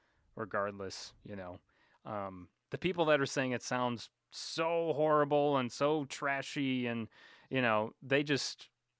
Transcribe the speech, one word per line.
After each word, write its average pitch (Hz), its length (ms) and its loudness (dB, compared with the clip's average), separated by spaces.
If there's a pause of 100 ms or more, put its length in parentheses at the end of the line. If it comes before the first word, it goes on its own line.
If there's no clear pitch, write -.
(340)
regardless, 101 760 -6 (120)
you 104 120 -12
know. 90 220 -12 (460)
Um, 98 440 -8 (220)
the 135 80 -8
people 175 280 0
that 151 140 6
are 139 60 2
saying 131 260 -2
it 120 100 -2
sounds 123 480 -2 (200)
so 165 680 -2
horrible 147 640 4
and 123 120 0
so 147 360 0
trashy, 135 800 -2
and, 117 200 -2 (440)
you 131 120 2
know, 107 300 4 (100)
they 139 220 2
just, - 440 -2 (320)